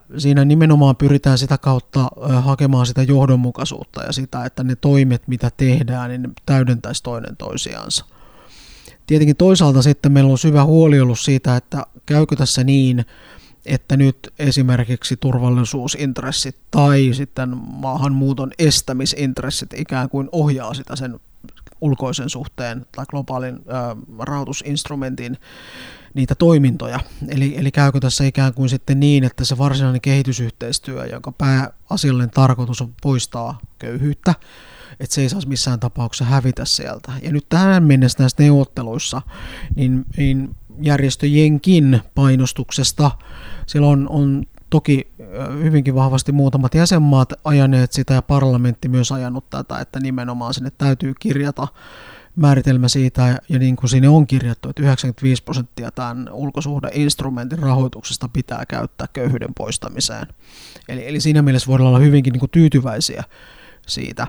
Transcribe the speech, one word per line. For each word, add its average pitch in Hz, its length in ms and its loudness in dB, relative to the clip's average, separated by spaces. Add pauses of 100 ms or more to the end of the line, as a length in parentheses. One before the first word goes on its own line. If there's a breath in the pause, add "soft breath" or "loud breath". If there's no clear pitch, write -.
(180)
siinä 143 260 4
nimenomaan 147 520 6
pyritään 139 420 2
sitä 131 200 -2
kautta, 135 420 -2
ö, 127 400 -2
hakemaan 135 460 2
sitä 123 160 -2
johdonmukaisuutta 131 1000 0
ja - 100 -8
sitä, 131 320 -8
että - 200 -6
ne 127 120 -2
toimet, 135 520 2
mitä 123 280 -2
tehdään, 127 540 0
niin 127 120 -8
ne 123 60 -8 (180)
täydentäisi 127 560 0
toinen 117 340 -10
toisiansa. - 680 -8 (1040 loud breath)
Tietenkin 151 300 4
toisaalta 160 460 4
sitten 143 300 4
meillä 139 180 6
on 131 80 2
syvä 147 260 4
huoli 156 360 6
ollut 123 200 2
siitä, 135 360 0
että - 300 -6 (200)
käykö 151 300 2
tässä 131 280 0
niin, 131 400 2 (600 loud breath)
että 139 300 -2
nyt 135 420 0
esimerkiksi 127 800 0
turvallisuusintressit 123 1400 -2 (140)
tai 139 420 4
sitten 127 440 -6
maahanmuuton 135 1000 -4
estämisintressit 143 1200 -2
ikään 131 320 -6
kuin 139 240 -6
ohjaa 139 420 -2
sitä - 220 -12
sen 123 240 -10 (600)
ulkoisen 131 500 -4
suhteen 123 560 -12 (100)
tai 131 140 -10
globaalin, 127 440 -8
ö, - 60 -18 (580)
rahoitusinstrumentin 135 1200 -8 (760 loud breath)
niitä 131 200 0
toimintoja. 131 640 2 (280 loud breath)
Eli, 139 300 -2
eli 139 120 -2
käykö 139 300 2
tässä 127 240 -2
ikään 135 300 0
kuin 135 140 -2
sitten 135 320 -2
niin, 143 240 4
että 127 200 -4
se 127 140 -2
varsinainen 135 420 0
kehitysyhteistyö, 127 1080 -4
jonka 127 260 -12
pääasiallinen 131 1000 -2
tarkoitus 123 500 0
on 120 220 -10
poistaa 123 560 -4 (200)
köyhyyttä, 143 560 -4 (640 loud breath)
että - 140 -10
se 147 60 -2
ei 135 80 0
saisi 151 200 -6
missään 123 320 -4
tapauksessa 120 440 -6
hävitä 127 400 0
sieltä. - 480 -8 (100)
Ja 165 100 -6
nyt 147 160 -2
tähän 185 340 4
mennessä 131 360 4
näissä 131 240 2
neuvotteluissa, 127 800 0 (520 loud breath)
niin, 127 300 0 (120)
niin 135 400 0 (240)
järjestöjenkin 147 1200 4 (140)
painostuksesta 135 960 0 (560 loud breath)
siellä 143 220 2
on, 139 200 2
on 143 360 0 (260)
toki, 147 500 0
ö, 110 320 -12 (100)
hyvinkin 143 320 2
vahvasti 131 380 0
muutamat 135 420 2
jäsenmaat 151 580 4 (120)
ajaneet 135 480 2
sitä 135 220 -2
ja 127 80 2
parlamentti 127 640 0
myös 127 240 0
ajanut 127 380 -8
tätä, 135 280 -10
että 131 220 -10
nimenomaan 123 540 -6
sinne 131 240 -8
täytyy 135 420 0
kirjata 143 480 -4 (680 loud breath)
määritelmä 135 520 2
siitä, 127 600 0
ja 143 100 0
niin 127 180 2
kuin 123 140 -4
sinne 135 180 4
on 151 180 6
kirjattu, 123 420 -4
että 147 140 -8
yhdeksänkymmentäviisi 131 600 0
prosenttia 120 480 -8
tämän 123 420 -10
ulkosuhdeinstrumentin 139 1300 -6
rahoituksesta 131 720 -2
pitää 127 340 -6
käyttää - 460 -10
köyhyyden - 440 -4
poistamiseen. - 720 -8 (600 loud breath)
Eli, 120 200 -12
eli 147 120 -6
siinä 151 220 2
mielessä 131 240 2
voidaan 131 220 4
olla 127 100 6
hyvinkin 139 340 4
niin 123 80 -2
kuin 135 100 -2
tyytyväisiä 135 720 2 (640 loud breath)
siitä. - 420 -8